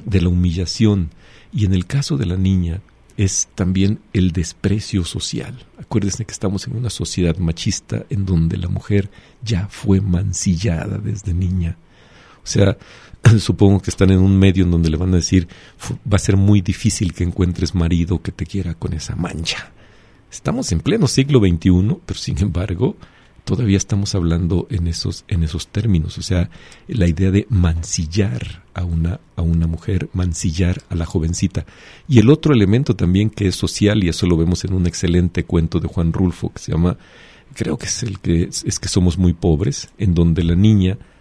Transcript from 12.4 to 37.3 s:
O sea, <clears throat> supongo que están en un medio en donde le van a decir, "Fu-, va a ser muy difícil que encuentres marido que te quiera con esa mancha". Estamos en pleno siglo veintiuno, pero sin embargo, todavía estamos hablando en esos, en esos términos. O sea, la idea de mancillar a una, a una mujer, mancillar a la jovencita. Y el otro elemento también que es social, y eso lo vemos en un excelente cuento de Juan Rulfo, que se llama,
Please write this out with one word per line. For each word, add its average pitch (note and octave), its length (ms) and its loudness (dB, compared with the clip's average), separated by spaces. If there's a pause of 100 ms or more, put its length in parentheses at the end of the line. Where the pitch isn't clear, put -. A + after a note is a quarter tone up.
O - 40 -14
sea, G2 300 2 (460)
<clears throat> A2 160 8
supongo G2 420 4
que - 80 -8
están F#2+ 220 2
en F#2 80 6
un G2 180 6
medio F#2+ 280 6
en F2 40 2
donde E2 220 2
le D#2+ 60 0
van F#2 160 0
a F2+ 40 4
decir, E2+ 300 2 (300)
"Fu-, - 200 -8 (140)
va G2+ 60 4
a - 20 0
ser G2 180 0
muy G2 240 4
difícil F#2 520 -2
que - 100 -4
encuentres F2 500 -2
marido E2+ 480 0
que F#2+ 100 -8
te F#2 140 -10
quiera E2+ 300 -6
con - 180 -6
esa - 220 -8
mancha". - 560 -8 (580)
Estamos - 420 -6
en E2 100 0
pleno G#3 260 0
siglo C3+ 320 2
veintiuno, F#2 640 2
pero - 140 -10
sin - 180 -4
embargo, F#2+ 600 -2 (460)
todavía A#2 340 2
estamos G2+ 360 -2
hablando E2+ 560 0
en E2+ 160 -2
esos, E2+ 420 -6
en F2 140 0
esos D#2+ 280 -4
términos. F2+ 500 -2
O - 20 -10
sea, F2 300 -2 (360)
la A2+ 200 0
idea F#2 240 2
de G2+ 180 2
mancillar E2+ 1120 -2 (120)
a F2+ 80 -6
una, E2+ 360 -2 (160)
a F#2 60 -6
una E2 240 0
mujer, E2 480 -4
mancillar F2 760 -2
a - 60 -6
la E2 120 -4
jovencita. F2 580 -2 (420)
Y B2+ 120 6
el G#2+ 100 8
otro D3+ 240 4
elemento A2 420 2
también F#2+ 360 2
que G2+ 160 -2
es F2+ 80 0
social, G#2 480 0
y E2+ 60 2
eso E2+ 180 -2
lo E2+ 100 4
vemos E2+ 280 0
en F#2 80 -4
un F#2 120 0
excelente F2 600 0
cuento E2 340 0
de D#2+ 80 -2
Juan E2 260 -2
Rulfo, - 400 -2
que - 60 -18
se - 120 -12
llama, E2+ 240 0 (600)